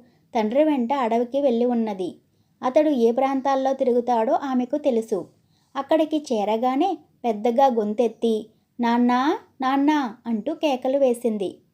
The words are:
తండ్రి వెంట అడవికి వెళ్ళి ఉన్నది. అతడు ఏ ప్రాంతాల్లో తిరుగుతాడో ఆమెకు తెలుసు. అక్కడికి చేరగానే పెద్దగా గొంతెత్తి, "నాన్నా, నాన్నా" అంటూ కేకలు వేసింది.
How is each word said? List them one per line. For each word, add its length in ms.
తండ్రి 300
వెంట 280
అడవికి 480
వెళ్ళి 240
ఉన్నది. 520
అతడు 260
ఏ 220
ప్రాంతాల్లో 640
తిరుగుతాడో 600
ఆమెకు 460
తెలుసు. 480
అక్కడికి 560
చేరగానే 680
పెద్దగా 420
గొంతెత్తి, 840
"నాన్నా, 580
నాన్నా" 560
అంటూ 280
కేకలు 440
వేసింది. 600